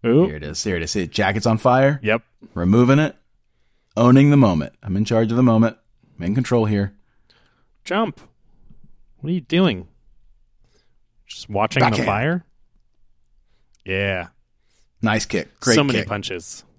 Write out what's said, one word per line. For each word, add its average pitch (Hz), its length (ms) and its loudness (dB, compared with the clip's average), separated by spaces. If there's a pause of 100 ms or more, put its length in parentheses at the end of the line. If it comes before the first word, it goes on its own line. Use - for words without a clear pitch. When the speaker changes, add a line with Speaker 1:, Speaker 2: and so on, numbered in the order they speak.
Speaker 1:
Ooh. 135 220 4
Speaker 2:
Here 76 100 -10
it 73 80 -12
is. 76 180 -10
Here 95 140 -4
it 82 60 -6
is. 87 80 -8
See 101 120 -4
it? 82 80 -6
Jacket's - 360 -2
on 127 120 2
fire. 135 440 2
Speaker 1:
Yep. 107 200 -2 (320)
Speaker 2:
Removing 113 440 4
it. 156 180 -2 (800)
Owning 127 340 6
the 143 60 4
moment. 90 460 0
I'm 95 140 -6
in 107 80 -2
charge 113 260 0
of 117 60 -2
the 127 60 2
moment. 113 340 2 (420)
I'm 85 80 -12
in 101 80 -4
control 120 320 -2
here. 101 280 -2 (920)
Speaker 1:
Jump. 196 360 -4 (1000)
What 147 100 -8
are 180 40 -2
you 180 60 -6
doing? 131 480 -2 (1400)
Just - 220 -18
watching 104 320 -2
the - 100 4
Speaker 2:
Backhand. 110 160 -2
Speaker 1:
fire? 135 380 -2 (1400)
Yeah. 95 440 -4 (760)
Speaker 2:
Nice 110 240 -2
kick. - 340 -8
Great 120 140 2
Speaker 1:
So 147 100 2
many 131 160 -2
Speaker 2:
kick. - 80 -10
Speaker 1:
punches. 101 560 -12 (140)